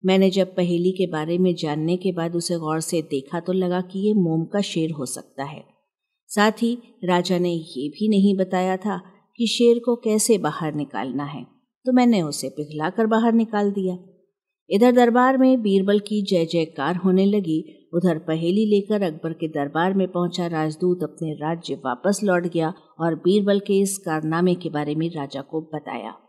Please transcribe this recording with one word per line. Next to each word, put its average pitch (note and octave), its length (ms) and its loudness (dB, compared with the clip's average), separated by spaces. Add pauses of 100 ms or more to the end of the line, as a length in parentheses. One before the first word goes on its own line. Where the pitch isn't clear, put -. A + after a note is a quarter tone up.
मैंने F#3+ 260 4
जब F#3+ 260 0
पहेली F3 360 0
के F#3 140 -2
बारे D#3+ 320 -4
में F3+ 160 2
जानने D#3+ 420 -2
के F#3 160 -4
बाद E3+ 240 -4
उसे F3 200 -4
गौर D#3+ 240 -4
से D#3+ 220 -4
देखा D3+ 380 -6
तो F3 120 -4
लगा F#3 280 -2
कि F#3 180 -8
ये G#3 160 2
मोम E3 300 2
का G3+ 160 -4
शेर E3 300 -2
हो C#3+ 160 -8
सकता - 380 -12
है। D3 200 -14 (640)
साथ G#3 260 2
ही A#3 260 -2 (260)
राजा F3 340 2
ने F3 140 0
ये D#3 360 -6
भी G#3+ 200 -4
नहीं G3+ 280 4
बताया F#3 400 0
था F#3 260 -6 (340)
कि A#3 100 -2
शेर A#3 320 4
को A#3 180 -2
कैसे A3 420 2
बाहर D3+ 360 -4
निकालना C3+ 500 -6
है, C#3+ 300 -14 (320)
तो B3+ 60 2
मैंने A#3+ 300 4
उसे C#3+ 260 -6
पिघलाकर D#3 580 -4
बाहर A3+ 260 2
निकाल G#3+ 380 2
दिया।" F#3 280 -4 (720)
इधर A#3 220 6
दरबार B3 460 4
में C4 240 6
बीरबल G3+ 360 4
की G#3 240 -2
जय F3+ 240 2
जयकार E3 500 0
होने F#3 300 4
लगी, F3+ 680 -2
उधर E3+ 240 2
पहेली E3 480 0
लेकर G3+ 360 2
अकबर D#3+ 300 -4
के D#3+ 160 -6
दरबार D#3 460 -2
में F#3 180 0
पहुंचा F3 340 -2
राजदूत E3 560 -2
अपने D3+ 300 -8
राज्य D3+ 420 -6
वापस C3 500 -4
लौट F3+ 220 0
गया E3 280 -2 (260)
और E3 140 0
बीरबल G3 460 2
के G3 180 0
इस G3 200 0
कारनामे D#3+ 560 0
के F3 160 -8
बारे D3 240 -4
में E3 220 -2
राजा C#3 240 -8
को D#3+ 200 -6
बताया। D3 500 -10 (180)